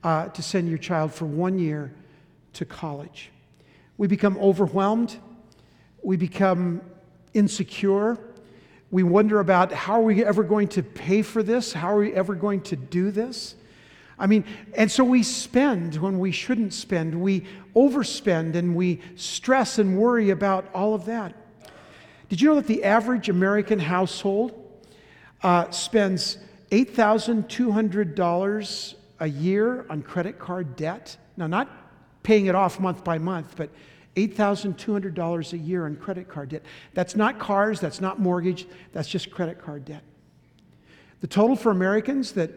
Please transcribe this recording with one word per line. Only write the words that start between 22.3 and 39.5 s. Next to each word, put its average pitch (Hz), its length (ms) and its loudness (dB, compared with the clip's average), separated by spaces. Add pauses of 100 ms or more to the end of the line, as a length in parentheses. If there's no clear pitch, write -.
you 294 80 8
know 311 60 6
that 285 120 2
the 220 160 0
average 220 460 2
American 202 500 2
household, 190 1040 -4 (600)
uh, 175 300 2
spends 190 680 0 (320)
eight 247 240 2
thousand 220 560 2
two 247 220 -2
hundred 202 420 0
dollars 190 800 -2 (260)
a 160 80 -4
year 202 600 0
on 151 120 -6
credit 180 360 -6
card 175 380 -8
debt? 165 400 -8 (220)
Now, 165 100 -6
not 190 220 -2 (520)
paying 208 260 4
it 180 80 2
off 190 220 2
month 185 280 -2
by 165 140 -2
month, 170 360 -6
but 151 140 -8 (480)
eight 214 180 0
thousand 202 420 0
two - 140 -6
hundred 196 220 -4
dollars 170 400 -4
a 170 40 -8
year 170 280 -4
on 151 100 -6
credit 180 320 -10
card 139 220 -12
debt. 156 160 -10 (280)
That's 180 220 -2
not 214 240 2
cars, 208 400 0
that's 165 220 -6
not 190 180 -4
mortgage, 180 480 0 (240)
that's 156 160 -6
just - 240 -6
credit 170 300 -8